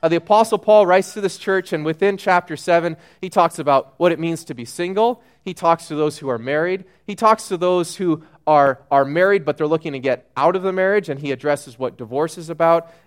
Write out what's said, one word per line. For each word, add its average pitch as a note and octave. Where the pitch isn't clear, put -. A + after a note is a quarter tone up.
Uh, E3
the E3
Apostle G#3+
Paul G#3+
writes F#3
to G#3+
this F#3+
church, F#3+
and D#3
within F#3+
chapter F3+
seven, E3+
he F#3
talks E3
about C#3
what F3
it D#3
means E3
to C#3+
be A#2+
single. G3+
He F3+
talks E3
to D#3+
those D3+
who C3+
are A#2+
married. D#3+
He G#3
talks A3
to F#3+
those F3+
who E3
are, C#3+
are C#3
married, F3+
but D3
they're D#3
looking D#3
to C#3
get B2+
out D#3+
of F#3
the F#3+
marriage, F#3+
and C#3
he C#3+
addresses C#3
what B2+
divorce C3
is E3
about. E3